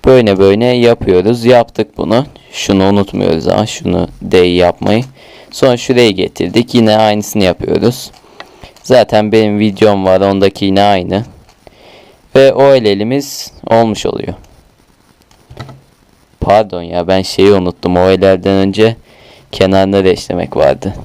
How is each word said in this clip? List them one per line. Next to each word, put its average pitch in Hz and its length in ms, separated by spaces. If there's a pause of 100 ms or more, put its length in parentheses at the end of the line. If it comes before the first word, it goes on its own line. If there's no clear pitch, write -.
Böyle 113 320
böyle 98 280
yapıyoruz. 117 800
Yaptık 117 520
bunu. 113 280 (260)
Şunu 95 320
unutmuyoruz 98 640
ama 95 180
şunu 90 420 (140)
D'yi 90 340
yapmayı. 90 480 (480)
Sonra 123 260
şuraya 120 340
getirdik. 90 640
Yine 110 240
aynısını 107 460
yapıyoruz. 92 680 (720)
Zaten 107 480
benim 107 280
videom 101 460
var. 92 160
Ondaki 98 440
yine 98 160
aynı. 98 440 (1080)
Ve 135 180
O 139 200
L 123 120
L'imiz 113 680 (180)
olmuş 113 360
oluyor. - 280 (2000)
Pardon 98 420
ya 85 260
ben 95 140
şeyi 98 300
unuttum. 90 460
O 92 120
L'den 95 380
önce 98 480 (560)
kenarları 95 580
eşlemek 87 460
vardı. 71 380 (120)